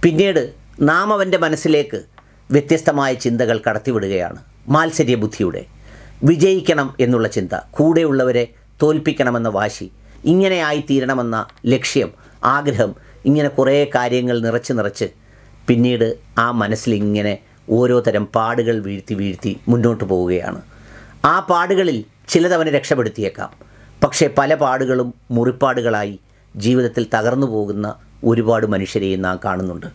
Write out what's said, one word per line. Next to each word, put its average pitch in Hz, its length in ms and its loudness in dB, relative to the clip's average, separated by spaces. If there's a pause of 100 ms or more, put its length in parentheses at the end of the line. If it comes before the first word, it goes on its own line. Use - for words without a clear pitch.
പിന്നീട് 175 380 4 (480)
നാം 180 260 2
അവൻ്റെ 190 300 0
മനസ്സിലേക്ക് 151 540 0 (500)
വ്യത്യസ്തമായ 143 640 2 (100)
ചിന്തകൾ 117 420 0
കടത്തിവിടുകയാണ്. 98 760 -2 (360)
മാത്സര്യ 156 480 0
ബുദ്ധിയുടെ, 107 400 -4 (680)
വിജയിക്കണം 165 600 2 (160)
എന്നുള്ള 117 320 2
ചിന്ത, 95 160 -4 (240)
കൂടെയുള്ളവരെ 139 680 2 (380)
തോൽപ്പിക്കണമെന്ന 139 760 0
വാശി, 104 300 -4 (460)
ഇങ്ങനെ 190 260 2 (100)
ആയിത്തീരണമെന്ന 131 720 -2 (340)
ലക്ഷ്യം, 127 380 -2 (440)
ആഗ്രഹം, 120 380 -2 (380)
ഇങ്ങനെ 147 260 2
കുറേ 135 180 2 (220)
കാര്യങ്ങൾ 123 480 0
നിറച്ച് 117 340 -2
നിറച്ച് 101 300 -4 (600)
പിന്നീട് 117 380 2 (380)
ആ - 20 0 (160)
മനസ്സിലിങ്ങനെ 104 720 -2 (400)
ഓരോ 123 200 4 (100)
തരം 104 280 0
പാടുകൾ 117 420 0 (100)
വീഴ്ത്തി 98 340 -8
വീഴ്ത്തി 98 320 -4 (180)
മുന്നോട്ട് 117 400 2
പോവുകയാണ്. 90 500 -2 (720)
ആ 170 40 4 (140)
പാടുകളിൽ 180 480 2 (340)
ചിലതവനെ 165 440 2
രക്ഷപ്പെടുത്തിയേക്കാം, 113 760 -2 (500)
പക്ഷേ 147 240 2 (140)
പല 139 120 2 (120)
പാടുകളും 127 460 0 (260)
മുറിപ്പാടുകളായി 117 800 0 (420)
ജീവിതത്തിൽ 120 480 0 (100)
തകർന്നു 120 400 0
പോകുന്ന 104 340 -4 (440)
ഒരുപാട് 113 420 2
മനുഷ്യരെയും 95 520 -2
നാം 92 200 -4
കാണുന്നുണ്ട്. 92 500 -6